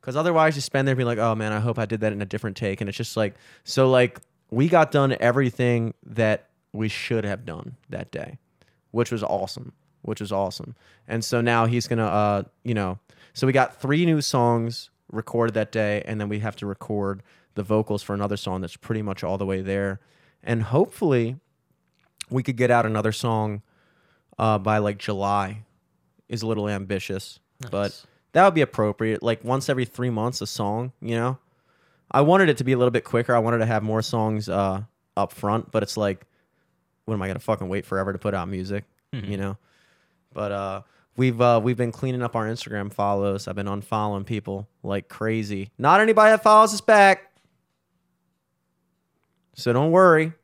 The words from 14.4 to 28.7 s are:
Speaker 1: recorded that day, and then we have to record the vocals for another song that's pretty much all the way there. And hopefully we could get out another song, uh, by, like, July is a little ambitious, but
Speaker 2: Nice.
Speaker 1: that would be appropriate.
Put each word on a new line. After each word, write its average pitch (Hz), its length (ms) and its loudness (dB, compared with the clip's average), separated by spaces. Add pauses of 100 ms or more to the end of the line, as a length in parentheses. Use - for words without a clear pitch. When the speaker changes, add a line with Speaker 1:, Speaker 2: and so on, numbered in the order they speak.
Speaker 1:
recorded 113 440 -2
that 107 180 -2
day, 104 320 -2
and 107 160 -6
then 101 80 -4
we 104 120 -6
have 107 160 -6
to 104 100 -10
record 98 560 -6 (320)
the 104 80 -6
vocals 107 400 0
for - 120 -8
another 101 220 -4
song 95 240 -6
that's 90 160 -10
pretty 110 240 -6
much 101 240 -8
all 92 140 -4
the 98 80 -4
way 95 160 -4
there. 98 380 -4 (420)
And 113 220 -2
hopefully 131 720 0 (920)
we 127 140 -2
could 127 140 -4
get 120 140 2
out 117 140 4
another 107 280 0
song, 107 500 -2 (760)
uh, 110 200 2
by, 107 200 0
like, 104 200 -2
July 101 680 -4 (640)
is 110 140 -6
a 113 40 -4
little 107 220 -2
ambitious, 98 720 -6 (320)
but 101 120 -2
Speaker 2:
Nice. - 240 -6 (260)
Speaker 1:
that 175 120 6
would 190 100 4
be 160 60 2
appropriate. 110 640 0